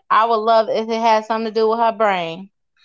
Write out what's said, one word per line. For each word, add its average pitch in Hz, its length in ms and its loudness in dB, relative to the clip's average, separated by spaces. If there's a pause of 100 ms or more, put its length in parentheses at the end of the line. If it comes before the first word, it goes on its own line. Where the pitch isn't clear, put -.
I 214 160 2
would 233 120 0
love 220 320 2
if 226 200 -4
it 226 120 -4
had 220 240 2
something 226 280 -4
to 220 60 -2
do 220 100 2
with 226 100 0
her 226 120 2
brain, 190 580 -2 (360)